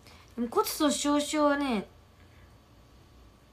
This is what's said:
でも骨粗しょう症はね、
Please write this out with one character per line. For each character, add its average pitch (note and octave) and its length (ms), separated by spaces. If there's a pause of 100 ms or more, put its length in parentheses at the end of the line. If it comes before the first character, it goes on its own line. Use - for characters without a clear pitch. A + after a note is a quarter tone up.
(380)
で A#3 40
も A#3+ 80
骨 G#4+ 160
粗 D4+ 240
し - 200
ょ D4 60
う D4 60
症 D4 260
は C#4+ 100
ね、 B3+ 280 (1700)